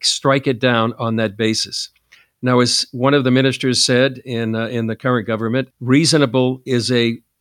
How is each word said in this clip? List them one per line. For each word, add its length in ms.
strike 460
it 140
down 360
on 200
that 200
basis. 540
Now, 180
as 320
one 220
of 100
the 80
ministers 520
said 340
in, 360
uh, 140
in 180
the 100
current 300
government, 440
"Reasonable 840
is 260
a 260